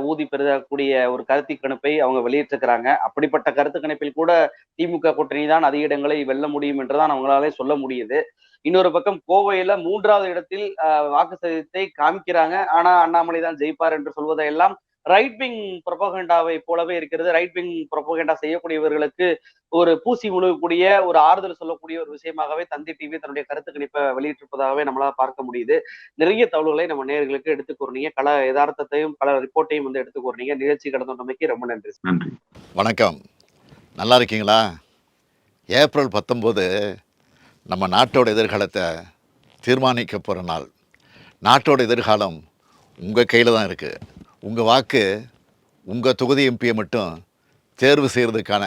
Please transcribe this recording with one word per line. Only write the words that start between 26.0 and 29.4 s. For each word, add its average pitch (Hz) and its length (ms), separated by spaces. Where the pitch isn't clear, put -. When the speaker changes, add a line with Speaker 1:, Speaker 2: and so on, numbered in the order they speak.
Speaker 1:
நிறைய 226 300
தகவல்களை 156 420
நம்ம 139 180
நேயர்களுக்கு 139 480
எடுத்து 139 200
கூறினீங்க. 135 400
கள 143 200
யதார்த்தத்தையும் 147 720
கள 139 220
ரிப்போர்ட்டையும் 151 480